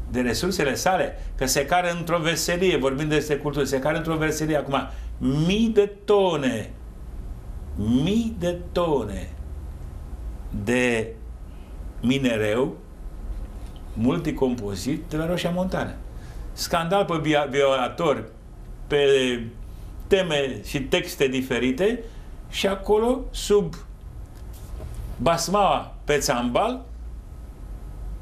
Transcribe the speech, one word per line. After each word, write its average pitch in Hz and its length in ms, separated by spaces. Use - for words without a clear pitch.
de 120 100
resursele 127 540
sale? 175 440
Că 135 120
se 143 200
cară 175 320
într-o 165 200
veselie, 170 580
vorbim 135 320
despre 151 280
cultură, 147 280
se 131 140
cară 151 180
într-o 160 200
veselie 156 400
acum 139 320
mii 170 560
de 202 160
tone, 147 680
mii 165 640
de 175 200
tone 113 560
de 120 480
minereu 120 760
multicompozit 123 1120
de 151 80
la 160 100
Roșia 175 240
Montană. 175 440
Scandal 180 520
pe 160 180
via-, 147 280
violator, 135 760
pe 135 560
teme 143 580
și 139 180
texte 175 440
diferite 131 760
și - 180
acolo, 214 540
sub 196 440
basmaua 165 800
pe 147 140
țambal, 143 640